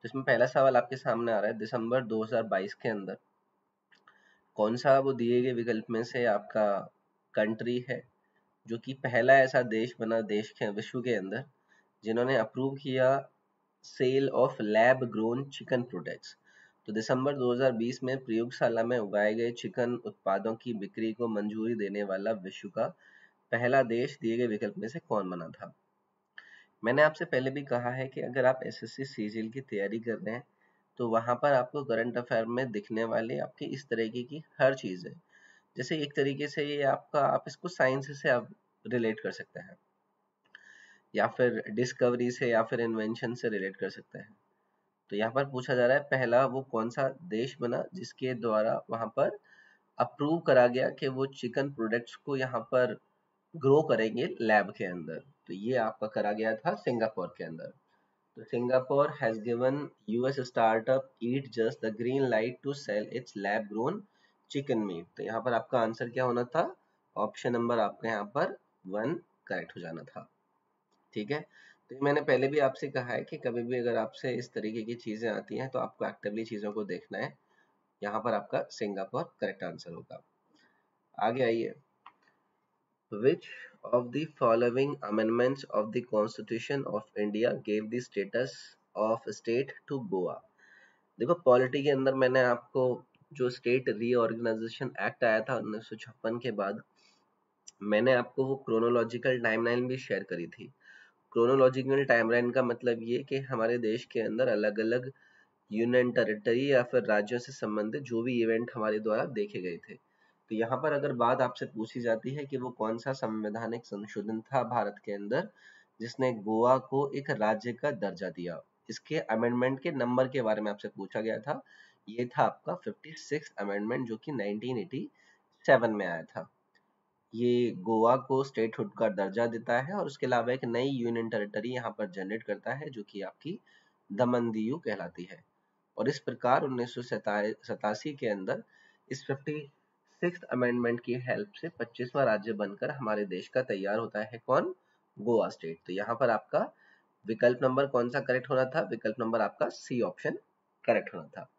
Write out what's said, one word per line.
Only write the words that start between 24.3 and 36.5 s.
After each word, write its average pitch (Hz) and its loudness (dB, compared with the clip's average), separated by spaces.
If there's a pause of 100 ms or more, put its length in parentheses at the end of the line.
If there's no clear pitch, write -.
गए 123 2
विकल्प 104 -2
में 110 -8
से 160 -8
कौन 98 -2
बना 87 -8
था? - -16 (1080)
मैंने 131 4
आपसे 151 4
पहले 135 0
भी 143 -6
कहा 123 -2
है 127 -4
कि 139 -8
अगर 127 0
आप 131 6
एसएससी 117 -10
सीजीएल 110 -6
की 131 -10
तैयारी 104 -4
कर 113 -4
रहे 98 -6
हैं, 123 -10 (540)
तो 120 -2
वहाँ 113 2
पर 143 4
आपको 135 2
करंट 120 0
अफेयर 120 0
में 123 -2
दिखने 110 -2
वाली 117 -2
आपकी - -8
इस 135 -8
तरीके 113 -2
की 147 -10 (160)
हर 135 4
चीज़ 92 -8
है। - -14 (640)
जैसे 156 -4
एक 143 -6
तरीके 139 0
से 143 -4